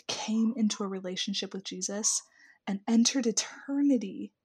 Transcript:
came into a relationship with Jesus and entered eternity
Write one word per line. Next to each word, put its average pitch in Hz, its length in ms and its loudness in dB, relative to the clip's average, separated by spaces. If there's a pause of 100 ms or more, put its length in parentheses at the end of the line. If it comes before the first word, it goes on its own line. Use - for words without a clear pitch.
came 220 500 0
into 214 260 2
a 196 40 -2
relationship 190 640 -4
with 196 100 -8
Jesus 196 580 -2 (460)
and 196 200 -2
entered 233 400 4
eternity 226 1040 0 (120)